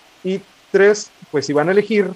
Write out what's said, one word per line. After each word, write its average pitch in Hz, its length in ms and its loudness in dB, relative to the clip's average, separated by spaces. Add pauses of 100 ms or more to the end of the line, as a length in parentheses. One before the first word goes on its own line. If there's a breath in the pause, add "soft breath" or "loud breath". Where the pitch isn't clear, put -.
(220)
y 185 180 -6 (300)
tres, 202 380 2 (220)
pues 143 140 -4
si 147 80 -4
van 151 160 0
a - 20 2
elegir 202 440 0